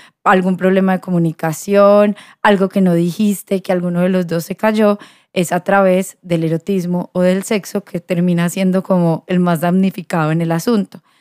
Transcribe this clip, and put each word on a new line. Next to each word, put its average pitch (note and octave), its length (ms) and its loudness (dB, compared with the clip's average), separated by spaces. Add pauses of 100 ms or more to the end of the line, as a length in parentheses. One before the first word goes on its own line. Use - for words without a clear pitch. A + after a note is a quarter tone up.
(240)
algún F#3 340 2
problema F#3+ 340 2
de F#3 80 0
comunicación, G3 1160 2 (280)
algo G3 260 2
que G3 120 0
no F3+ 120 2
dijiste, F#3 720 -2
que - 80 -6
alguno F3 300 -2
de F#3 80 0
los F#3 180 -2
dos E3 160 -4
se F#3+ 120 -10
cayó, G#3+ 440 0 (340)
es F3+ 180 -2
a F3 100 -2
través F#3+ 600 0
del E3+ 220 -2
erotismo F3 720 -4
o F3+ 80 -2
del F#3 220 0
sexo, G3 400 -6
que - 160 -10
termina F3 500 -2
siendo F#3 340 -2
como E3+ 420 0
el F3+ 140 -2
más F3 220 0
damnificado F3 720 -2
en E3 100 -2
el E3 100 -2
asunto. F#3 500 -2 (200)